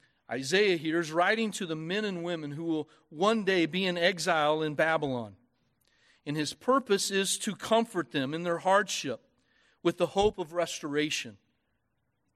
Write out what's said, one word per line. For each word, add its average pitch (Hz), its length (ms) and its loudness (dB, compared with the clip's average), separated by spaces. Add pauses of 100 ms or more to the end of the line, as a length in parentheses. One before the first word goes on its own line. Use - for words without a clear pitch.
(300)
Isaiah 170 480 2
here 156 220 -2
is 151 120 -4
writing 202 400 2
to 185 160 -8
the 160 80 -4
men 175 280 -4
and 185 200 -6
women 165 280 -6
who 156 120 -8
will 156 260 -2 (200)
one 202 340 2
day 180 240 4
be 185 180 0
in 175 120 -2
exile 160 680 2
in 151 100 -2
Babylon. 139 600 0 (920)
And 147 100 -4
his 151 180 -4
purpose 208 580 2
is 190 280 0
to 196 160 -4
comfort 220 560 0
them 139 220 -2
in 170 100 -6
their 170 140 0
hardship 185 640 0 (600)
with 170 140 2
the 175 100 2
hope 202 320 2
of 160 140 -8
restoration. 147 840 -4 (1000)